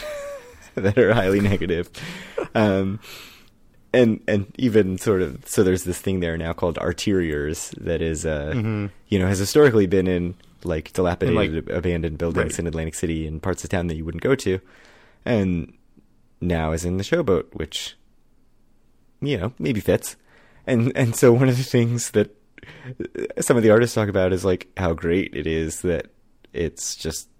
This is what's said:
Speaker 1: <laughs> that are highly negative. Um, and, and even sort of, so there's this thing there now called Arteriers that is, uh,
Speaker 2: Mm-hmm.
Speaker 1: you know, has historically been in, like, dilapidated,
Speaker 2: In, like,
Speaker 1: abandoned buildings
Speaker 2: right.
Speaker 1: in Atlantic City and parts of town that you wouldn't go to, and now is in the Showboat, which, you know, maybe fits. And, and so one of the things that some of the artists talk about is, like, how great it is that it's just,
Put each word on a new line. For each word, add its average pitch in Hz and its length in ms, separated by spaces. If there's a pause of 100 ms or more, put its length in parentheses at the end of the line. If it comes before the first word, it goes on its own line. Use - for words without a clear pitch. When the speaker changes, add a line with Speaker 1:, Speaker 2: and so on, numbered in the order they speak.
(360)
Speaker 1:
<laughs> - 400
that 101 220
are 110 160
highly 101 280
negative. 90 480 (640)
Um, 98 440 (920)
and, 117 360
and 101 300
even 101 420
sort 95 240
of, 67 240
so - 160
there's 92 200
this 90 160
thing 95 200
there 82 180
now 82 160
called 82 240
Arteriers 80 920 (120)
that 82 200
is, 80 220
uh, 76 300
Speaker 2:
Mm-hmm. 107 300 (220)
Speaker 1:
you 104 120
know, 90 80
has 95 120
historically 110 480
been 92 200
in, 87 280 (280)
like, 80 300
dilapidated, 87 640
Speaker 2:
In, - 80
like, - 100
Speaker 1:
abandoned 82 440
buildings 82 340
Speaker 2:
right. - 60
Speaker 1:
in 85 80
Atlantic 80 260
City 80 320
and 78 160
parts 92 220
of - 80
town 87 160
that 80 80
you 80 100
wouldn't 82 180
go 135 120
to, 95 240 (680)
and 95 480 (680)
now 82 320
is 82 140
in 90 120
the 98 60
Showboat, 123 520
which, - 400 (1300)
you 139 160
know, 95 200
maybe 135 220
fits. - 360 (520)
And, 120 280
and 117 200
so 123 180
one 131 160
of 123 80
the 131 60
things 120 480
that 104 240 (1040)
some 147 180
of 113 60
the 110 80
artists 117 240
talk 107 120
about 95 260
is, 90 120
like, 92 220 (100)
how 90 160
great 85 420
it 76 120
is 80 340
that 85 300 (420)
it's - 420
just, - 320 (120)